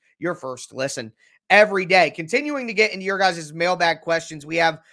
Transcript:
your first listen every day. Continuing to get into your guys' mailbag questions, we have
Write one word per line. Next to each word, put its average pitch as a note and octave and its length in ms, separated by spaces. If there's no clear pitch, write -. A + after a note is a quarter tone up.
your E3+ 160
first C3 380
listen B2+ 400
every G3 360
day. E3+ 260
Continuing B3+ 560
to A3+ 60
get G#3 180
into F#3 140
your G3 120
guys' E3+ 360
mailbag E3+ 480
questions, D#3+ 440
we D#3+ 120
have E3 240